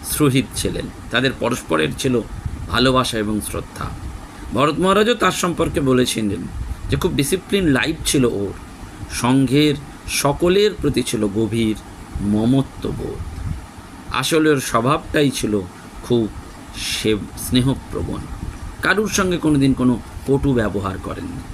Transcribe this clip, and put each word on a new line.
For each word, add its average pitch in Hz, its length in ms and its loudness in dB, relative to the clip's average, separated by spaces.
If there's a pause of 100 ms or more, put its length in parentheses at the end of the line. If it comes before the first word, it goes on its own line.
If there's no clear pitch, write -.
(100)
সুহৃদ 135 340 2 (120)
ছিলেন। - 300 -4 (240)
তাদের 127 200 2 (100)
পরস্পরের 147 480 0 (100)
ছিল 123 220 2 (480)
ভালোবাসা 123 500 2
এবং 107 220 0
শ্রদ্ধা। - 440 -8 (720)
ভরত 147 240 2
মহারাজও 202 360 4
তার 185 180 2
সম্পর্কে 165 480 0
বলেছিলেন 120 880 0 (220)
যে 131 60 2
খুব 165 160 0
ডিসিপ্লিন 180 520 0
লাইফ 139 320 2 (100)
ছিল 135 180 4
ওর, 101 280 0 (600)
সংঘের 135 640 4 (340)
সকলের 180 600 2 (100)
প্রতি 127 220 2
ছিল 110 240 0
গভীর 107 500 0 (460)
মমত্ববোধ। 113 1040 0 (880)
আসলে 156 360 4
ওর 135 100 6
স্বভাবটাই 143 720 2
ছিল 104 300 0 (420)
খুব 113 260 2 (480)
সে-, - 400 0 (220)
স্নেহপ্রবণ, - 800 0 (640)
কারুর 190 260 2
সঙ্গে 185 280 2
কোনোদিন 135 380 4
কোনো 123 260 4 (260)
কটু 139 260 4
ব্যবহার 98 460 0
করেননি। - 420 -8 (140)